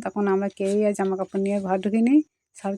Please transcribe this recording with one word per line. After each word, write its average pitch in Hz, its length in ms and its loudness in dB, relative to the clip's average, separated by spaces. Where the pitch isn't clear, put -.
তখন 202 280 -4
আমরা 196 200 0
কেউই 196 380 -2
আর 208 60 2
জামা 190 240 -2
কাপড় 190 260 -4
নিয়ে 202 180 0
ঘর 190 180 -2
ঢুকিনি, 226 360 2
সব 196 220 -6